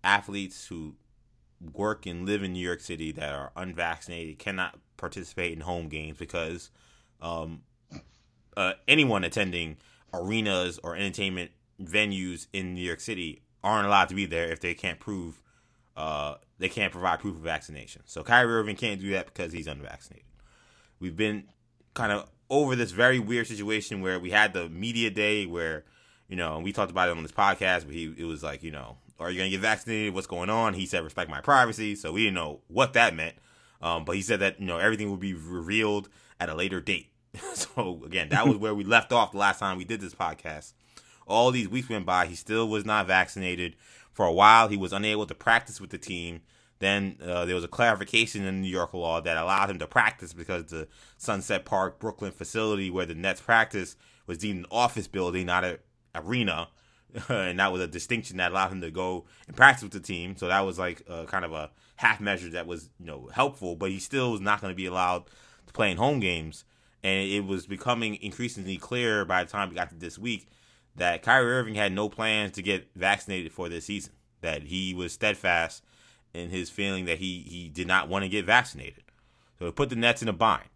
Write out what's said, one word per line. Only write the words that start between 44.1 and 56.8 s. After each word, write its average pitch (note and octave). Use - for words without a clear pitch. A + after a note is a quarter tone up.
For G2+
a E2+
while, G#2+
he G#2
was F#2
unable G#2+
to -
practice -
with G2
the F#2
team. E2+
Then, G2
uh, F2
there F2+
was E2+
a E2+
clarification A2
in F#2+
New F#2+
York F2+
law E2+
that E2
allowed G2
him F#2
to D2+
practice G#2+
because E2+
the D#2+
Sunset G2
Park, F#2+
Brooklyn G#2
facility G#2+
where F2+
the E2
Nets F2+
practice A2
was F2
deemed G2
an F2
office A#2
building, F#2
not F2+
an F2
arena. E2+
<laughs> -